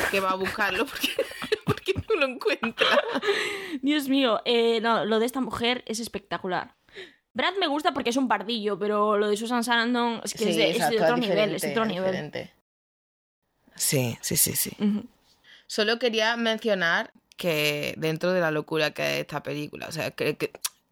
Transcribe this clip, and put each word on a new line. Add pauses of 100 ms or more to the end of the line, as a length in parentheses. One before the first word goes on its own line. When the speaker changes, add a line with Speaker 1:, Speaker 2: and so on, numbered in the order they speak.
(120)
Speaker 1:
que
va
a
buscarlo
porque, (300)
<laughs>
porque (160)
no
lo
encuentra. (800)
Speaker 2:
Dios
mío,
eh,
no,
lo
de
esta
mujer
es
espectacular. (580)
Brad
me
gusta
porque
es
un
pardillo,
pero
lo
de
Susan
Sarandon
es
que
Speaker 1:
Sí,
Speaker 2:
es
de,
es
de
Speaker 1:
exacto,
Speaker 2:
otro
Speaker 1:
es
Speaker 2:
nivel,
es
de
Speaker 1:
diferente,
Speaker 2:
otro
Speaker 1:
es
Speaker 2:
nivel.
Speaker 1:
diferente. (1200)
Sí,
sí,
sí,
sí.
Speaker 2:
Ujú. (640)
Speaker 1:
Solo
quería
mencionar (240)
que
dentro
de
la
locura
que
es
esta
película,
o
sea,
que,
que (380)